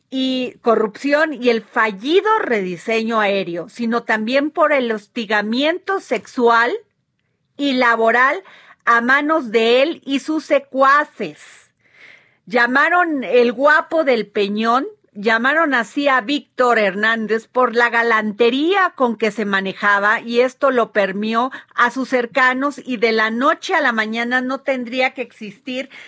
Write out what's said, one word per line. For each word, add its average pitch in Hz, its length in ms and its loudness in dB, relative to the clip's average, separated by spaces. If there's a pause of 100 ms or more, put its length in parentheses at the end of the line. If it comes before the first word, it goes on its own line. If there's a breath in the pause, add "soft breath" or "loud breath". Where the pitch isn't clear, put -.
y 262 520 -4
corrupción 269 720 0
y 240 160 -2
el 226 140 0
fallido 247 680 0 (100)
rediseño 226 800 -2
aéreo, 185 480 -2
sino 233 360 -4
también 254 480 -2
por 302 200 2
el 262 220 0
hostigamiento 226 1080 -4
sexual 233 720 0 (840)
y 285 160 -2
laboral 240 680 2 (440 loud breath)
a 233 160 4
manos 277 500 0
de 233 300 4
él 311 240 -2
y 269 140 -2
sus 311 260 -4
secuaces. 269 1300 -2 (720 soft breath)
Llamaron 277 800 2
el 240 260 4
guapo 302 540 2
del 233 220 0
Peñón 226 600 0 (260)
Llamaron 247 600 0
así 269 340 -2
a 262 140 2
Víctor 247 580 0
Hernández 214 680 -2
por 247 280 0
la 240 140 2
galantería 233 1040 0
con 233 220 0
que 214 140 -2
se 220 120 -6
manejaba 202 800 0
y 233 180 -2
esto 262 320 0
lo 233 220 0
permeó 220 580 -2 (240 loud breath)
a 240 160 0
sus 262 160 -6
cercanos 254 760 0
y 254 140 -6
de 226 160 0
la 220 180 0
noche 294 460 -2
a 320 60 2
la 262 100 2
mañana 233 480 -2
no 262 220 -6
tendría 254 520 -4
que 262 80 -12
existir 247 680 -12 (180 loud breath)